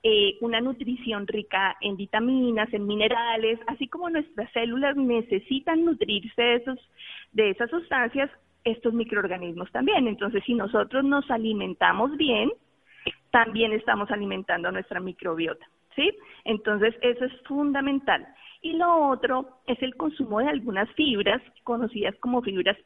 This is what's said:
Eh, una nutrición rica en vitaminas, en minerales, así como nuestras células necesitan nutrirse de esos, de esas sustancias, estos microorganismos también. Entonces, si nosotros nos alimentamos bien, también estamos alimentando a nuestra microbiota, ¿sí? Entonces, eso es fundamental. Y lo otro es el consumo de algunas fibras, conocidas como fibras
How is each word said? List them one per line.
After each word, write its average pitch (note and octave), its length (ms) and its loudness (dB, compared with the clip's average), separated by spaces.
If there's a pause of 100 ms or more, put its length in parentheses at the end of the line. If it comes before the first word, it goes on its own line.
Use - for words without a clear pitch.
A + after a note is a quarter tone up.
Eh, G#3 400 4
una A#3 180 0
nutrición A#3 680 -4
rica G3 520 0
en G3+ 160 -4
vitaminas, A3+ 760 0
en G#3 140 -2
minerales, A3+ 800 0
así B3 200 -6
como F4 220 -8
nuestras D4+ 420 -4
células B3+ 460 0
necesitan C4 880 0
nutrirse A3+ 560 -2
de A#3+ 140 4
esos, B3 240 -4 (520)
de G#3+ 200 4
esas A#3 180 -2
sustancias, C#4 600 -2 (340)
estos A#3 300 -2
microorganismos F#3 800 -4
también. C#4 360 2
Entonces, G3+ 380 -2
si A#3+ 100 2
nosotros A3+ 500 0
nos C#4 240 2
alimentamos G#3+ 880 0
bien, C4 340 2 (800)
también A3+ 420 4
estamos G#3+ 380 0
alimentando F#3+ 580 -2
a - 20 -2
nuestra F#3 280 -6
microbiota, E3+ 680 -4 (300)
¿sí? D#4+ 160 2 (320)
Entonces, G#3+ 580 0
eso B3 240 2
es B3+ 60 -4 (140)
fundamental. C#4 840 0 (340)
Y E4 120 -6
lo E4 360 4
otro C4 580 -2
es B3 140 -2
el C4 140 -4
consumo C4 440 -2
de C4 80 2
algunas A3+ 460 -2
fibras, A3 480 2 (220)
conocidas A3+ 580 -4
como B3 200 0
fibras F#3+ 440 -2